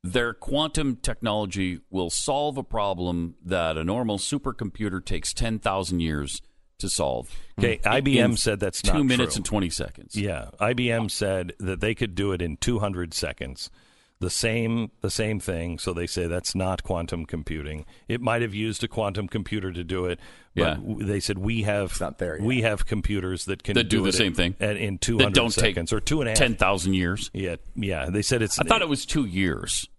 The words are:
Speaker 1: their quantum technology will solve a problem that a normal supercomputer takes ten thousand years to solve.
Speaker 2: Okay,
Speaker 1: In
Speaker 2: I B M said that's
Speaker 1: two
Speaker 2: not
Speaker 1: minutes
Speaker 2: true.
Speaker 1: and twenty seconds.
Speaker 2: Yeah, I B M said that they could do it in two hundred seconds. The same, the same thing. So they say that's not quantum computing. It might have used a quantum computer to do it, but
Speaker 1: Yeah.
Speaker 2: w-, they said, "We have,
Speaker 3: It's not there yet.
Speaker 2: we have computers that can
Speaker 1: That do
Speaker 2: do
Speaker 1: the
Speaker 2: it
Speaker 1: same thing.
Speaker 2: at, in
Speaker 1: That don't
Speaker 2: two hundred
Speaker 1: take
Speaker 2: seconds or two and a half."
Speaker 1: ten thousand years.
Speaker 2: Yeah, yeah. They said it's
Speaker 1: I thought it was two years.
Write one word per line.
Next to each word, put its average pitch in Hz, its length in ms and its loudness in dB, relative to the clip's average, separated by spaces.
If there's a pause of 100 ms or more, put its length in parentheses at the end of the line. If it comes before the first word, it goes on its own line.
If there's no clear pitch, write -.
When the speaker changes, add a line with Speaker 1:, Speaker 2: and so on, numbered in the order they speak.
Speaker 1:
their 113 320 0
quantum 147 600 0
technology 101 800 -2 (100)
will 90 220 -2
solve 143 480 -2
a 123 40 -6
problem 90 720 -2 (100)
that 85 320 0
a 80 80 -2
normal 104 360 0
supercomputer 104 840 -4
takes - 300 -2
ten 113 240 0
thousand 95 420 0
years 76 440 -2 (340)
to 98 120 -4
solve. 64 420 -2 (260)
Speaker 2:
Okay, 113 260 2
Speaker 1:
In 104 80 6
Speaker 2:
I 131 100 4
B 135 180 6
M 120 180 6
said 104 220 2
that's 98 240 -2
Speaker 1:
two - 100 6
Speaker 2:
not 147 120 6
Speaker 1:
minutes 127 280 4
Speaker 2:
true. - 60 -2
Speaker 1:
and - 60 -6
twenty 98 260 0
seconds. - 440 -8
Speaker 2:
Yeah, 95 340 -2 (100)
I 110 140 2
B 123 180 2
M 113 180 0
said 95 500 -2
that 92 200 -2
they 107 160 0
could 104 180 -2
do 98 200 0
it 85 100 -2
in 78 140 -4
two 117 200 0
hundred 92 380 -2
seconds. - 560 -6 (480)
The 90 100 -2
same, 113 600 0 (100)
the 95 80 -2
same 107 300 -2
thing. 85 400 -4
So 95 120 -4
they 85 140 -4
say 87 220 -2
that's 87 260 -2
not 92 300 -2
quantum 85 420 -4
computing. 76 600 -8 (200)
It 120 140 -2
might 117 220 0
have 104 100 -4
used 107 300 -2
a 113 40 -4
quantum 101 400 -2
computer 98 440 -4
to 87 120 -6
do 90 220 -2
it, 87 140 -2 (360)
but 87 60 2
Speaker 1:
Yeah. 82 140 2
Speaker 2:
w-, 107 280 -6
they 101 160 0
said, 95 200 -2
"We 110 240 0
have, 104 280 0
Speaker 3:
It's - 80 -4
not 73 200 -6
there 85 180 -4
yet. 95 80 -2
Speaker 2:
we 123 160 2
have 107 240 2
computers 92 600 -2
that 95 180 -4
can 104 100 -2
Speaker 1:
That 113 120 4
do 110 120 2
Speaker 2:
do 101 60 2
Speaker 1:
the 98 60 4
Speaker 2:
it 90 40 2
Speaker 1:
same 92 220 4
thing. 90 240 4
Speaker 2:
at, 104 180 0
in 101 200 -2
Speaker 1:
That - 40 -4
don't - 0 -
Speaker 2:
two 117 160 2
hundred 101 160 6 (120)
Speaker 1:
take 113 80 0
Speaker 2:
seconds 87 400 2
or 107 60 2
two 151 220 0
and 120 60 0
a 110 60 0
half." - 40 2
Speaker 1:
ten 123 180 4
thousand 95 380 4
years. 95 400 0
Speaker 2:
Yeah, 90 220 -2 (200)
yeah. 87 360 -2
They 101 100 2
said 113 220 2
it's - 160 0
Speaker 1:
I - 60 4
thought 220 180 4
it 165 60 -2
was 139 180 -2
two 143 180 2
years. 90 720 0